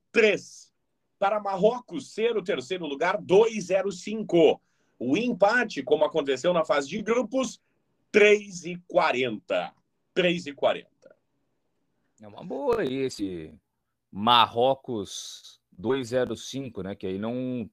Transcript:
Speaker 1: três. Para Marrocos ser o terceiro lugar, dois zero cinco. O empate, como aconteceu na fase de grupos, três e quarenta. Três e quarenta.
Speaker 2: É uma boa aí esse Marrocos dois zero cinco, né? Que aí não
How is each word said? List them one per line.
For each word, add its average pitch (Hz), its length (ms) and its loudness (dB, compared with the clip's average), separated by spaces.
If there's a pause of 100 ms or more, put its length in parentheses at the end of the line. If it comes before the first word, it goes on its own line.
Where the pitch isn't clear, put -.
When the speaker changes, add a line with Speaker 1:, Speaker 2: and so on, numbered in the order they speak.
(100)
Speaker 1:
três. 208 600 0 (460)
Para 208 220 0
Marrocos 196 720 -2
ser 220 240 -2
o 190 60 -2
terceiro 180 440 -4
lugar, 160 340 -2
dois 202 440 4
zero 190 280 -2
cinco. 180 680 2 (380)
O 127 180 0
empate, 214 680 0
como 151 220 2
aconteceu 147 480 0
na 165 120 0
fase 143 240 0
de 196 140 -6
grupos, 240 580 -2 (500)
três 208 540 4
e 180 120 -10 (120)
quarenta. 113 840 0 (400)
Três 170 340 0
e 143 60 -10
quarenta. - 600 -4 (1080)
Speaker 2:
É 110 60 -20
uma 101 160 -18
boa 247 380 -2
aí 131 140 -2
esse 92 600 -6 (560)
Marrocos 117 1500 0 (100)
dois 120 380 -4
zero 117 280 -2
cinco, 127 460 -10
né? 95 120 -8
Que 98 120 -10
aí 95 120 -4
não 123 540 -6